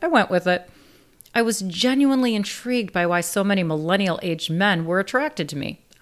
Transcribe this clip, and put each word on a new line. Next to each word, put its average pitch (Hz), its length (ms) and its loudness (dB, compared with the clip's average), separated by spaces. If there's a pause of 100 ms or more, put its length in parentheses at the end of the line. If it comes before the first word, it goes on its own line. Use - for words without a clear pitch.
I - 60 0
went 240 240 4
with 180 160 2
it. 180 200 0 (680)
I 233 80 2
was 226 200 0
genuinely 254 720 2
intrigued 220 600 -4
by 175 120 2
why 175 160 2
so 196 220 -2
many 196 180 2
millennial-aged 165 880 -2
men 175 360 0
were 180 140 0
attracted 254 500 -2
to 147 80 -8
me. - 240 -8 (200)